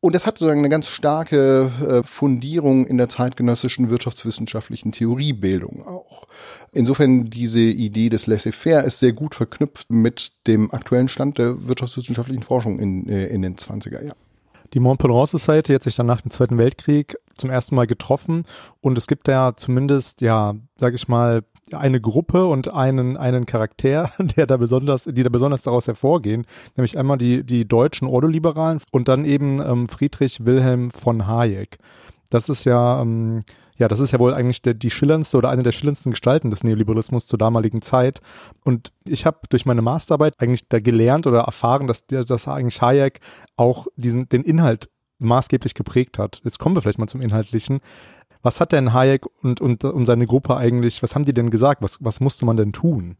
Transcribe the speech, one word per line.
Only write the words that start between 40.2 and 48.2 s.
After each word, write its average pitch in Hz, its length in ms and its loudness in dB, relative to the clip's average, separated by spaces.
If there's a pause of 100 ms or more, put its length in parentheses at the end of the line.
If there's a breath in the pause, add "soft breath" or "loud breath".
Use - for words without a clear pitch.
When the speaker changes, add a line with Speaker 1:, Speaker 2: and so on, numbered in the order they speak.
Speaker 2:
eigentlich 123 300 -2
da 117 120 2
gelernt 120 480 2
oder 120 140 4
erfahren, 127 440 -2
dass 120 180 -4
der, 131 200 -4
dass 120 240 -4
eigentlich 139 340 -4
Hayek 135 380 2 (360 loud breath)
auch 123 300 0 (100)
diesen, 120 320 -2
den 120 140 2
Inhalt 156 480 2 (300)
maßgeblich 120 540 0
geprägt - 440 -2
hat. 104 260 -6
Jetzt - 140 -8
kommen 170 160 0
wir 175 80 0
vielleicht 107 160 -2
mal 110 80 -2
zum 131 160 -10
Inhaltlichen. 110 560 -2 (640 soft breath)